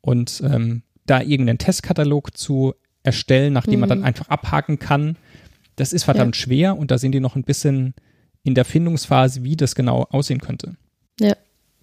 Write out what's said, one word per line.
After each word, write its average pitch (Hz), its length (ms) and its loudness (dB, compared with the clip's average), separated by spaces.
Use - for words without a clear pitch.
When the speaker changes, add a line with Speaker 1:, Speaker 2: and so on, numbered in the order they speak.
Speaker 1:
und, 120 420 -2
ähm, 117 400 0
da 131 160 4
irgendeinen 120 360 0
Testkatalog 147 800 -2
zu 135 360 -2
erstellen, 131 500 2
nachdem 123 260 2
man 117 100 2
dann 127 100 2
Speaker 2:
Mhm. 196 60 -2
Speaker 1:
einfach - 240 -2
abhaken 151 500 -2
kann, 151 380 -2
das 127 180 -4
ist 175 100 0
verdammt 123 320 2
Speaker 2:
Ja. - 60 -6
Speaker 1:
schwer 156 360 0
und 151 140 -2
da 131 60 2
sind 131 140 -2
die 135 80 0
noch 127 160 -2
ein 135 80 -4
bisschen 135 500 -2
in 131 120 0
der 127 100 4
Findungsphase, 131 800 2
wie 147 120 -2
das 147 200 0
genau 123 360 0
aussehen - 300 -2
könnte. - 340 -10
Speaker 2:
Ja, 208 160 2